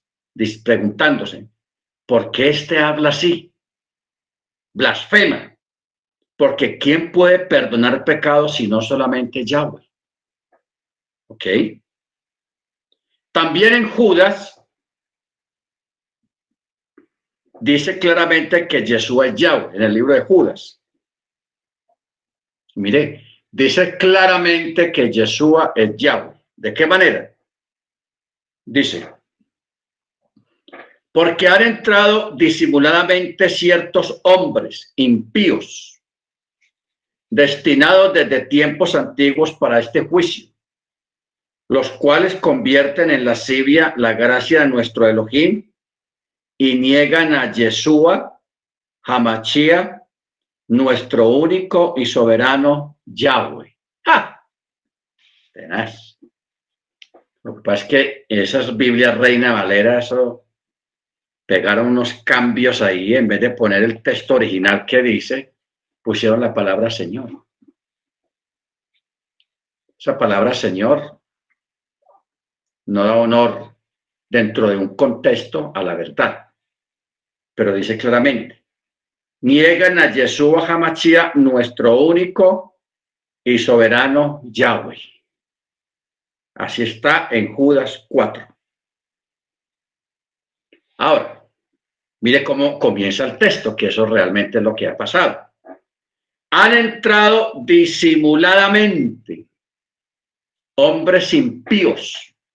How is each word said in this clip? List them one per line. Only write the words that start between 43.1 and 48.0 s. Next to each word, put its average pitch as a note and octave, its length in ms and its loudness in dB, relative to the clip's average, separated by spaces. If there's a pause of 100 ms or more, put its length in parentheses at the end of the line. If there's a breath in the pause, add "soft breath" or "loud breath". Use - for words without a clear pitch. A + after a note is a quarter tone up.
en B2+ 140 0
lascivia C3+ 720 0
la A#2 160 0
gracia B2+ 480 2
de C#3+ 60 2
nuestro A#2+ 400 0
Elohim C3 640 0 (880)
y C3 220 0
niegan D3 540 2
a B2 180 -2
Yeshua, D3+ 880 0 (640)